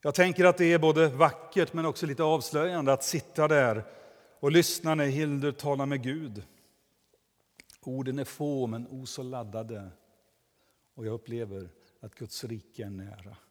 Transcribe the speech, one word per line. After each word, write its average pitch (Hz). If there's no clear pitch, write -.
Jag 147
tänker 180
att 180
det 170
är 170
både 156
vackert 151
men 165
också 160
lite 147
avslöjande 156
att 131
sitta -
där 123
och 143
lyssna 160
när 147
Hildur 143
talar 139
med 139
Gud. 127
Orden 131
är 135
få 139
men 117
o 131
så 131
laddade. 113
Och 117
jag 110
upplever 107
att -
Guds -
rike 113
är 101
nära. 98